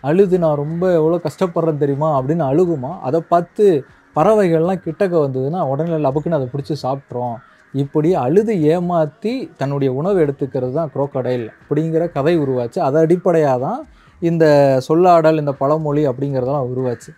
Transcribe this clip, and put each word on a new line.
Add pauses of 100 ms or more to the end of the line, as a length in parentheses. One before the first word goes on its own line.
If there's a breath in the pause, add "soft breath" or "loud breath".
அழுது,
"நான்
ரொம்ப
எவ்வளோ
கஷ்டப்படுறேன்
தெரியுமா?"
அப்படின்னு
அழுகுமா.
அதை
பார்த்து (320 soft breath)
பறவைகள்லாம்
கிட்டக்க
வந்ததுன்னா,
உடனே
லபக்குன்னு
அதை
பிடிச்சி
சாப்பிட்றோம். (380 soft breath)
இப்படி
அழுது
ஏமாத்தி
தன்னுடைய
உணவு
எடுத்துக்கிறது
தான்
crocodile (220)
அப்படிங்கிற
கதை
உருவாச்சு.
அது
அடிப்படையா
தான் (340 soft breath)
இந்த
சொல்லாடல்,
இந்த
பழமொழி
அப்படிங்கிறதெல்லாம்
உருவாச்சு.